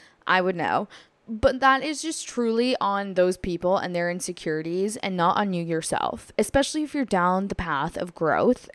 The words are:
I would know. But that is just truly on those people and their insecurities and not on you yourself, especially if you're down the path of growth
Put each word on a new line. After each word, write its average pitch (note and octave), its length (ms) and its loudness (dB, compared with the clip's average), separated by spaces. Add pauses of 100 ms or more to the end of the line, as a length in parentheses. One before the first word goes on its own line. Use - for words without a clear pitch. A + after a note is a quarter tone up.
(260)
I F#3 140 4
would F3+ 160 2
know. D3+ 320 0 (400)
But B3 320 0
that C4+ 240 4
is D4 200 -6
just D#4+ 240 -8
truly A#3+ 520 0
on G3+ 360 -2
those F#3 200 4
people F3+ 440 0
and F3 160 -4
their F3 160 0
insecurities F3 840 -4
and F#3 200 -4
not F3 200 4
on G3+ 160 0
you F3 100 -2
yourself, - 720 -2
especially C#4 460 0
if C#4+ 100 -10
you're C#4+ 100 0
down F#3 440 2
the F#3+ 80 -4
path D#3+ 420 -4
of F3+ 160 -6
growth D#3 600 2